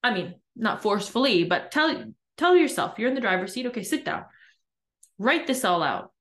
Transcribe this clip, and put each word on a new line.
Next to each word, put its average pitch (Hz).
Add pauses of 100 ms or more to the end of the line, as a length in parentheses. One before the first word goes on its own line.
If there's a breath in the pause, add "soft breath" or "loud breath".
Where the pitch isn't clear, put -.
I 240
mean, 180 (200)
not -
forcefully, 202
but 170
tell, 277 (240)
tell 359
yourself, 254
you're 240
in 269
the 262
driver's 190
seat. 247
Okay, 220
sit -
down. - (920 soft breath)
Write 285
this 262
all 175
out. 110